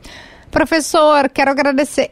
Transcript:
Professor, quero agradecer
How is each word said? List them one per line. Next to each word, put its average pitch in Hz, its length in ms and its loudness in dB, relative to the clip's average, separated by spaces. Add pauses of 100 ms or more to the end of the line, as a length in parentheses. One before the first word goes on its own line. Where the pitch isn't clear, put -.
(520)
Professor, 302 760 0
quero 269 220 0
agradecer 277 600 -2